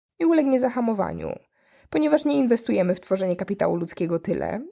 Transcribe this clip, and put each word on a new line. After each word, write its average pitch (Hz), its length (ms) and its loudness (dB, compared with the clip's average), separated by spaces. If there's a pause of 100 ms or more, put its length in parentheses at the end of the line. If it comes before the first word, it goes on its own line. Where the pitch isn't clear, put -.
(180)
i 339 60 0
ulegnie 294 340 4
zahamowaniu, 226 800 -2 (520)
ponieważ 302 340 4
nie 285 140 2
inwestujemy 220 560 2
w - 60 -6
tworzenie 190 360 -2
kapitału 175 400 -2
ludzkiego 170 420 -2
tyle, - 420 -4 (120)